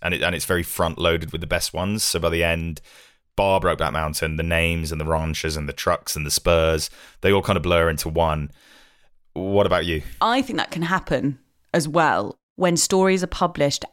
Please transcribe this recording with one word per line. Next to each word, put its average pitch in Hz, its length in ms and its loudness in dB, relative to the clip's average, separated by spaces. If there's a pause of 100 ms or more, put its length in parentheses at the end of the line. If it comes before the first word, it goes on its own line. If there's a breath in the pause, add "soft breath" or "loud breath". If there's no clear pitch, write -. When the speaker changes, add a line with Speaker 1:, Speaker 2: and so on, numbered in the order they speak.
Speaker 1:
and 87 100 -2
it, 85 100 -2
and 87 120 0
it's 80 100 -6
very 87 200 0
front-loaded 82 680 -2
with 80 100 -8
the 82 60 4
best 85 260 -2
ones. 98 300 -2
So - 160 -2
by 82 120 2
the 82 120 2
end, 82 380 -2 (560 soft breath)
bar 95 240 4
Brokeback 78 320 0
Mountain, 78 440 -2
the 78 60 -4
names 82 480 0
and 80 100 -6
the 78 40 -2
ranches 80 520 -2
and 73 120 -6
the 73 40 -8
trucks - 440 -4
and 76 100 -6
the 71 60 -4
spurs, 80 580 2 (300 loud breath)
they 95 120 4
all 98 100 4
kind 98 140 0
of 82 60 -2
blur 85 260 4
into 78 200 -4
one. 78 420 0 (840 soft breath)
What 98 320 2
about 87 200 2
you? 80 160 -2 (180)
Speaker 2:
I 240 220 2
think 226 160 -6
that - 140 -4
can 165 100 -6
happen 147 560 -2 (340)
as 160 140 0
well 143 500 0 (200)
when 175 200 2
stories 190 460 2
are 185 60 -4
published 151 640 -2